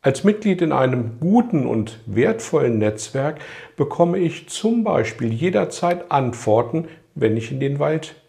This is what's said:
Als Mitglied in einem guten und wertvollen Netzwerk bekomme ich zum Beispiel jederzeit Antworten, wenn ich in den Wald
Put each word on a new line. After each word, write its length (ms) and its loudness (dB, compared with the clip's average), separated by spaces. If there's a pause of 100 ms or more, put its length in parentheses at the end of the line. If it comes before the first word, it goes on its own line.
Als 220 0
Mitglied 380 2
in 100 2
einem 480 0
guten 460 2
und 400 -2
wertvollen 720 2
Netzwerk 640 -2 (360)
bekomme 440 2
ich 280 -2
zum 360 0
Beispiel 500 0
jederzeit 800 -2
Antworten, 760 0 (280)
wenn 200 2
ich 160 -4
in 80 -6
den 200 -2
Wald 360 -2 (140)